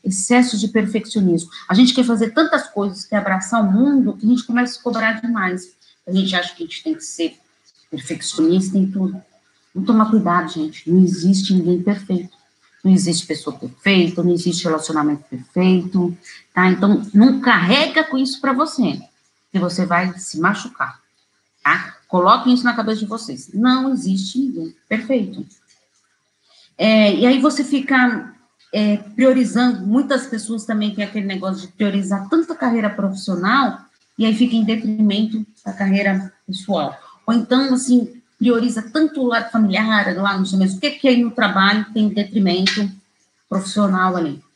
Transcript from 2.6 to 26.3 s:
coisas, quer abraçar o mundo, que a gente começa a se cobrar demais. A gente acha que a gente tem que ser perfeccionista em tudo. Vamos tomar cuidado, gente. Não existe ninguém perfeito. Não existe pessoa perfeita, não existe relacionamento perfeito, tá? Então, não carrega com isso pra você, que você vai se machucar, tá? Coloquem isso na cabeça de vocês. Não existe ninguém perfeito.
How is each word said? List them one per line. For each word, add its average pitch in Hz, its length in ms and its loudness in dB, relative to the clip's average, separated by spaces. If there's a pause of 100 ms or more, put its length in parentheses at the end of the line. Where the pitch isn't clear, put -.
coisas, 202 360 -6
quer 214 120 -4
abraçar 196 440 -2
o 196 120 2
mundo, 247 440 2
que - 80 -10
a 214 40 4
gente 240 160 2
começa 240 280 -2
a - 40 -14
se - 80 -20
cobrar 220 360 -2
demais. 190 520 -4 (340)
A 180 60 -6
gente 190 240 0
acha 175 180 -6
que 175 80 -12
a 165 40 -8
gente - 180 -16
tem 320 100 -4
que - 100 -12
ser - 380 -8 (500)
perfeccionista 175 880 -2
em 190 120 0
tudo. 190 320 -6 (520)
Vamos 196 120 -4
tomar 220 220 4
cuidado, 175 420 0
gente. 156 400 -8
Não 185 140 6
existe 185 480 0
ninguém 180 300 2
perfeito. 185 520 -4 (480)
Não 190 80 2
existe 170 360 2
pessoa 151 280 -8
perfeita, 175 680 0
não 175 100 2
existe 170 320 -2
relacionamento 151 600 -2
perfeito, 180 920 0 (380)
tá? 185 140 4
Então, 190 440 2
não 240 280 6
carrega 247 640 2
com 269 140 -4
isso 262 240 -2
pra 269 140 0
você, 254 440 -2 (540)
que 190 60 -2
você 175 260 -2
vai 180 340 -2
se - 220 -10
machucar, 175 600 -4 (600)
tá? 170 360 -2 (100)
Coloquem 220 460 4
isso 247 100 0
na 240 100 0
cabeça 220 260 -2
de 208 60 -6
vocês. 202 460 -12
Não 254 400 0
existe 190 460 -2
ninguém 165 360 -6 (140)
perfeito. 214 580 -4 (1300)